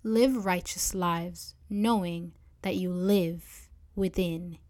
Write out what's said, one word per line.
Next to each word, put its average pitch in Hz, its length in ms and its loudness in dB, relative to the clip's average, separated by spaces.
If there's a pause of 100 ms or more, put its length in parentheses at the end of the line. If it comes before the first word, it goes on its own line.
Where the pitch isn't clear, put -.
live 226 420 4
righteous - 520 -2
lives, 175 580 -2 (160)
knowing 185 640 0 (300)
that 190 140 -2
you 180 140 0
live 180 800 0 (240)
within 175 640 -2 (120)